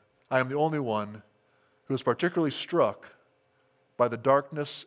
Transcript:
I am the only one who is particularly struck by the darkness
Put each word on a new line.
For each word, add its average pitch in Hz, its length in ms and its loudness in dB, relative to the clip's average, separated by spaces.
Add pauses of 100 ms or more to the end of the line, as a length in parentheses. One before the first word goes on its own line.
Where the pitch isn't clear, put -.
(300)
I 131 80 2
am 127 100 0
the 135 60 -6
only 156 240 0
one 107 440 -6 (640)
who 135 80 -2
is 127 100 -2
particularly 156 480 0
struck - 540 0 (880)
by 120 100 4
the 117 100 -2
darkness 139 720 0